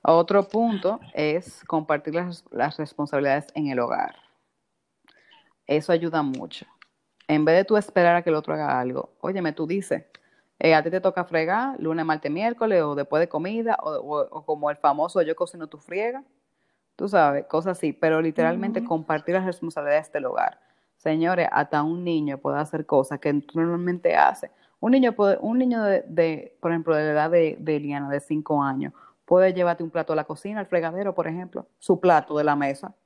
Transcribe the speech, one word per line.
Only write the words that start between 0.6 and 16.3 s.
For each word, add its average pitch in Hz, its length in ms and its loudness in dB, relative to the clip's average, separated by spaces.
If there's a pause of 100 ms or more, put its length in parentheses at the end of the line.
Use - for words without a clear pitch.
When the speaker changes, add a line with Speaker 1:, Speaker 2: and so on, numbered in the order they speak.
Speaker 1:
es 151 520 -4
compartir 156 500 -2
las, 175 360 -6
las 139 260 -2
responsabilidades 147 800 -2
en 151 120 -2
el 127 120 -2
hogar. - 360 -2 (1500)
Eso 151 260 0
ayuda 165 300 0
mucho. 131 440 -8 (640)
En 156 160 2
vez 160 140 6
de 190 80 4
tú 214 100 2
esperar 175 400 4
a 175 60 2
que 170 80 -2
el 156 80 4
otro 156 160 -4
haga 143 260 -2
algo, 127 300 -4 (100)
óyeme, 180 320 -4
tú 151 160 -6
dices, 185 380 -4 (540)
eh, 160 140 6
a 156 100 6
ti 165 60 -4
te 180 120 -2
toca 180 240 0
fregar 196 540 -2
lunes, 160 260 -4
martes, 151 260 -2
miércoles, 220 500 0
o 147 140 -2
después 143 260 0
de 170 80 0
comida, 220 520 -2
o, 156 100 -6
o, 147 280 -4 (120)
o 151 140 -14
como 147 260 -2
el 143 60 -8
famoso 156 440 0
"yo 160 140 0
cocino, 170 320 -8
tú 151 100 -18
friegas", 226 460 -6 (720)